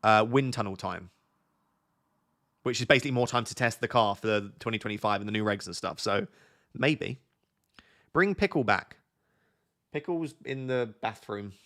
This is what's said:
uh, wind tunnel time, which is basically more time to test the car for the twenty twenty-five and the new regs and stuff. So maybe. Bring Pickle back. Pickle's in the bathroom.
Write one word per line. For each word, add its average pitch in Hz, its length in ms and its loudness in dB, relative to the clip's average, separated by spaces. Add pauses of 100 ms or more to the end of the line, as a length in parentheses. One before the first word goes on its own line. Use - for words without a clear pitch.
uh, 107 260 6
wind 131 260 2
tunnel 101 220 -4
time, 90 340 -8 (1500)
which 123 180 -2
is 123 60 -2
basically 139 240 6
more 123 160 2
time 120 180 0
to - 100 -8
test 117 260 0
the 117 80 -2
car 107 260 4
for 98 120 -8
the 104 320 0
twenty 113 200 -4
twenty-five 104 420 -2
and 104 80 -8
the 104 40 -6
new 107 120 0
regs 101 220 0
and 87 100 -10
stuff. 85 240 -6
So 101 260 0 (480)
maybe. 139 440 -2 (920)
Bring 190 220 2
Pickle 175 300 0
back. 101 320 -2 (960)
Pickle's 160 420 -4 (100)
in 135 220 -6
the 123 340 -2
bathroom. 104 520 -8 (140)